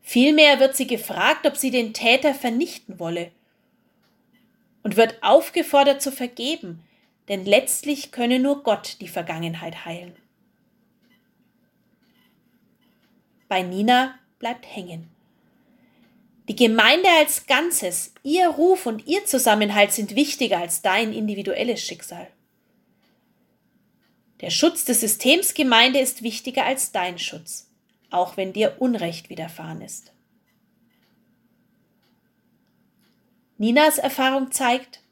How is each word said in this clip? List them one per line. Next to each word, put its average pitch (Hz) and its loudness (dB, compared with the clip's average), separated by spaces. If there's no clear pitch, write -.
Vielmehr 285 6
wird 262 4
sie 262 -4
gefragt, 214 -2
ob 269 0
sie 262 -2
den 226 -2
Täter 262 2
vernichten 240 -6
wolle, 170 -6
und 196 -4
wird 226 2
aufgefordert 277 4
zu 269 -6
vergeben, 240 -8
denn 196 -6
letztlich 262 0
könne 247 0
nur 277 0
Gott - -4
die 175 -14
Vergangenheit 165 -8
heilen. 175 -14
Bei 185 0
Nina 240 2
bleibt 240 -8
hängen: 175 -14
Die 214 -6
Gemeinde 240 4
als - 0
Ganzes, 269 -2
ihr 339 2
Ruf 349 2
und 220 -6
ihr 403 -2
Zusammenhalt 208 2
sind 202 -6
wichtiger 233 -2
als 175 -6
dein 214 0
individuelles 214 -4
Schicksal. - -14
Der - -8
Schutz - 0
des 233 0
Systems 269 0
Gemeinde 254 2
ist 262 -4
wichtiger 240 -6
als 262 -4
dein 180 -4
Schutz, - -12
auch 180 -2
wenn 190 -6
dir 202 0
Unrecht 196 -4
widerfahren 165 -12
ist. - -18
Ninas 285 4
Erfahrung 269 0
zeigt, 262 -2